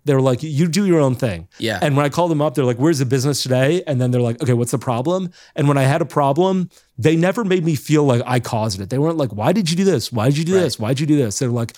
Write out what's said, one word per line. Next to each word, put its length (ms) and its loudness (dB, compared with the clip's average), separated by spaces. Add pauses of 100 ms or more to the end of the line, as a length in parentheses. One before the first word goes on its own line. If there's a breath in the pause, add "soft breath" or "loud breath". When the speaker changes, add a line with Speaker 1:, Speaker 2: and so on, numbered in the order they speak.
Speaker 1:
They 100 2
were 60 2
like, 200 0
"You 260 0
do 200 0
your 120 4
own 140 2
thing." 340 -4 (120)
Speaker 2:
Yeah. 200 -2
Speaker 1:
And 160 2
when 120 2
I 20 -2
called 220 0
them 100 0
up, 140 -2
they're 100 0
like, 140 0
"Where's 180 2
the 80 0
business 380 -2
today?" 420 0
And 160 -2
then 80 0
they're 100 0
like, 220 -2
"Okay, 120 0
what's 180 0
the 80 -2
problem?" 500 -2 (260 loud breath)
And 120 0
when 100 4
I 60 2
had 180 2
a 60 -2
problem, 640 0 (260 soft breath)
they 180 2
never 280 0
made 200 0
me 120 0
feel 280 2
like 220 2
I 140 0
caused 420 -4
it. 80 -10
They 100 -4
weren't 180 -2
like, 140 -2
"Why 220 0
did 160 0
you 60 -2
do 80 0
this? 280 0
Why 180 -2
did 100 2
you 40 -2
do 120 0
Speaker 2:
Right. 60 4
Speaker 1:
this? 180 -2
Why 100 -2
did 120 -2
you 40 -2
do 120 2
this?" 220 0
They're 100 -2
like, 280 -4